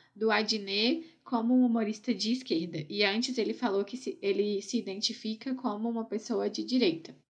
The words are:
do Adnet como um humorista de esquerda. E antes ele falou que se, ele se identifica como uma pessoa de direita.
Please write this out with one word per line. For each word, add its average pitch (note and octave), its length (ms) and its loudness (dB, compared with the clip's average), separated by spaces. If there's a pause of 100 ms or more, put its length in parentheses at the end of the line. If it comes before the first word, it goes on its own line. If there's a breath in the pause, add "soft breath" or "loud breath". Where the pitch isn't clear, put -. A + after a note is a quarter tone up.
(160 loud breath)
do A3 160 2
Adnet G#3+ 720 0 (200 loud breath)
como A#3 280 2
um B3+ 120 8
humorista A3+ 480 0
de G#3 180 0
esquerda. E3 580 -2
E G#3 140 2
antes A#3 340 0
ele G#3+ 160 0
falou G3+ 300 0
que B3 140 -8
se, - 240 -8
ele G3+ 400 2
se - 160 -4
identifica G#3+ 760 -4
como A3+ 360 -2
uma A3+ 160 -2
pessoa G#3 440 -2
de - 140 -6
direita. A3 500 2 (180)